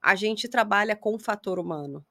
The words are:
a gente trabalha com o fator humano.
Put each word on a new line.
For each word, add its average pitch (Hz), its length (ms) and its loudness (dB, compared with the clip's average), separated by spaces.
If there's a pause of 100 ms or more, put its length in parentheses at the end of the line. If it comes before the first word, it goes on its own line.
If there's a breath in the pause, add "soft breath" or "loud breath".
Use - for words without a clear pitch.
a 190 140 4
gente 214 340 -2
trabalha 214 460 2
com 214 200 -2
o 226 40 -6
fator 208 400 -4
humano. 147 520 -8